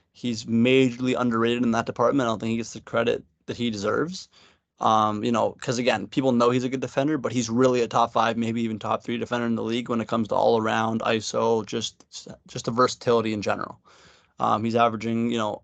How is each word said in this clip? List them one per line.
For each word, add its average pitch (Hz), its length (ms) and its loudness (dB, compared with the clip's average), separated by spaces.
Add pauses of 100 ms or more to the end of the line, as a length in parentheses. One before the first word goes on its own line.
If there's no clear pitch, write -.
(120)
he's 120 340 -6
majorly 123 760 4
underrated 120 440 0
in 117 80 2
that 117 120 0
department. 123 420 0
I 113 40 0
don't 110 80 -2
think 113 140 -4
he 113 40 -2
gets 113 160 -6
the 113 80 -14
credit 117 420 -2 (220)
that - 140 -10
he 120 100 -2
deserves. 113 640 -4 (500)
Um, 107 420 2
you 120 100 0
know, 110 280 2
'cause 123 160 -4
again, 117 300 0
people 135 260 0
know 120 160 4
he's 123 160 0
a 127 60 -2
good 131 100 -4
defender, 139 380 -2
but 117 140 -6
he's 117 180 -2
really 123 320 4
a 113 40 0
top 117 280 0
five, 113 240 2
maybe 117 240 -2
even 110 160 -4
top 110 260 -4
three 120 140 -4
defender 120 280 -4
in 117 100 0
the 107 60 -4
league 120 280 -4
when 117 100 -2
it 110 80 -6
comes 117 200 -2
to 104 60 -2
all 113 240 4
around 113 440 0
iso, 113 640 0
just, - 400 -8 (420)
just - 160 -10
the 127 60 -4
versatility 117 640 2
in 104 80 -4
general. - 380 -6 (600)
Um, 113 240 0
he's 113 120 0
averaging, 117 540 2
you 120 60 -2
know, 107 280 -4